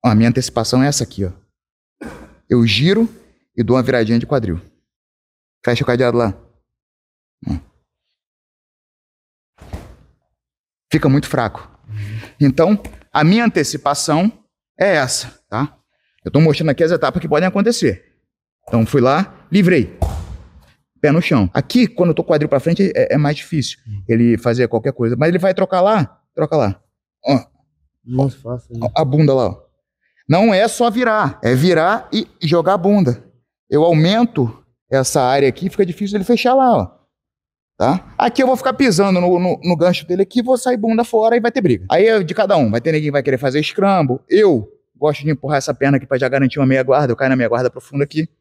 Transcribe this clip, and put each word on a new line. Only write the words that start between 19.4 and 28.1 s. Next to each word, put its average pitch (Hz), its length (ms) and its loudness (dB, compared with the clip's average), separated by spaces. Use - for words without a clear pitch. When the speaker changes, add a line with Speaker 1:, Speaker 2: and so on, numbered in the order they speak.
Speaker 1:
livrei. 175 440 2
Pé 147 120 2
no 165 100 2
chão. 107 320 0
Aqui, 233 340 0
quando 175 220 0
eu 156 60 0
tô 165 80 -4
quadril 151 260 0
pra 139 100 2
frente, 170 360 0
é, - 180 0
é - 60 -2
mais 147 180 0
difícil - 400 -6
ele 117 320 2
fazer 120 280 0
qualquer 117 260 -4
coisa. 120 220 -2
Mas 151 140 0
ele 175 80 0
vai 185 160 0
trocar 185 280 0
lá, 196 380 0
troca 156 240 -2
lá. 101 240 -2
Ó. 131 160 0
Speaker 2:
Nossa, 127 360 -2